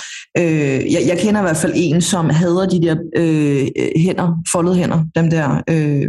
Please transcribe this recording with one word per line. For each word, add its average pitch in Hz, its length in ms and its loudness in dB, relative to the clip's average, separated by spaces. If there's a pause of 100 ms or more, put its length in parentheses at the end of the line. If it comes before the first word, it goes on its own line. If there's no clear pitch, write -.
(380)
øh, 151 540 0
jeg, - 140 2
jeg 170 120 0
kender 214 220 0
i 196 40 -2
hvert 160 120 0
fald 160 200 0
en, 170 260 2
som 165 280 0
hader 175 380 2
de 180 140 2
der, 160 140 2 (200)
øh, 151 500 2 (300)
hænder, 175 400 0 (160)
foldede 175 240 0
hænder, 165 280 0 (100)
dem 165 160 2
der, 156 400 0
øh, 147 380 0